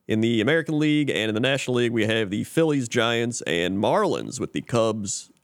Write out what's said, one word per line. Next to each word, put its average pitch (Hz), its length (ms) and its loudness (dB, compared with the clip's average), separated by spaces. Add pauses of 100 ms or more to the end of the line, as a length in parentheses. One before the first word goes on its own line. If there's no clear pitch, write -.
In 110 140 0
the 113 180 2
American 156 400 2
League 151 300 2
and 101 180 0
in 107 80 -2
the 110 60 -2
National 127 340 0
League, 120 160 2
we 110 140 2
have 110 240 0
the 104 160 -2
Phillies, 147 420 0
Giants, 117 540 -2
and 87 360 0
Marlins, 113 640 0
with - 140 -6
the 76 80 -4
Cubs 110 680 -2 (140)